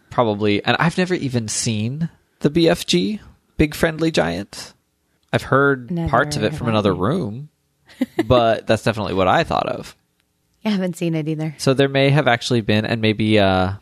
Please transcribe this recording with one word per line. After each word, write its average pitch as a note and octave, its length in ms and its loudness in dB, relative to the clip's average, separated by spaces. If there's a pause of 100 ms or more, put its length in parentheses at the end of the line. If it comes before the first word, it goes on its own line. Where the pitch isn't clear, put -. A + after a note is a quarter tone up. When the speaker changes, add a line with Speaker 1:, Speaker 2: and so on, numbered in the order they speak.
Speaker 1:
probably, G#2 540 0
and A#2+ 160 0
I've E3 180 0
never F#3 160 0
even B2+ 340 -4
seen A#2+ 600 -4 (300)
the D3+ 100 0
B E3 200 2
F F3 160 0
G, G3 340 -2 (380)
Big D3+ 180 2
Friendly E3 360 -2
Giant. E3+ 600 -4 (600)
I've A#2 100 0
heard C3+ 480 0
Speaker 2:
Never E3 180 -4
Speaker 1:
parts C#3+ 280 0
of G#2+ 60 -2
it G#2+ 80 0
Speaker 2:
have - 60 -8
Speaker 1:
from A#2+ 100 -4
Speaker 2:
I A2+ 40 0
Speaker 1:
another G#2 200 2
Speaker 2:
either. F2+ 100 -2
Speaker 1:
room, C3 480 -4 (360)
<laughs> - 400 -6
but A#2 420 2
that's A2 160 2
definitely G#2 300 -4
what F#2 140 2
I C#3+ 160 4
thought - 240 -2
of. - 280 -8 (680)
Speaker 2:
I A3 60 -2
haven't F#3 260 -2
seen E3+ 200 -2
it D#3 120 -4
either. D#3 300 -6
Speaker 1:
So C3+ 160 0
there C#3 160 2
may C#3 200 2
have C#3 180 2
actually A#2 340 0
been, G#2+ 240 0
and A2+ 160 -2
maybe, G#2+ 380 2
uh, F#2+ 420 2